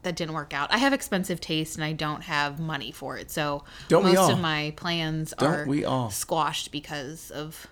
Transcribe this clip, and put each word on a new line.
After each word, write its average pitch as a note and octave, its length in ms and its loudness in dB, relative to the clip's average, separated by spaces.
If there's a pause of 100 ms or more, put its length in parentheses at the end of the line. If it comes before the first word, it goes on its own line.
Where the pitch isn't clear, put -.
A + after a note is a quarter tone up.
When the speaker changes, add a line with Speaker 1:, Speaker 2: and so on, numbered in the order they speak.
Speaker 1:
that F3 120 -2
didn't D#3+ 200 -4
work D3 180 -6
out. C#3+ 180 -2
I C3 60 4
have - 160 4
expensive F#3 480 -2
taste, D#3 340 -2
and D#3+ 80 -4
I D#3 100 -2
don't D3+ 280 -4
have C#3+ 380 0
money D3 320 -4
for C3+ 260 -8
it, - 140 -12
so D3 320 -2 (240)
Speaker 2:
Don't E3+ 160 6
we F#3 80 8
Speaker 1:
most F#3 80 8
Speaker 2:
all? E3+ 140 8
Speaker 1:
of - 80 2
my D3+ 340 0
plans D#3+ 640 -2
Speaker 2:
Don't C#3 120 4
Speaker 1:
are D3 140 0
Speaker 2:
we C#3+ 180 2
all? B2+ 280 0
Speaker 1:
squashed D#3 600 -2
because D3 600 -10
of D#3 400 -10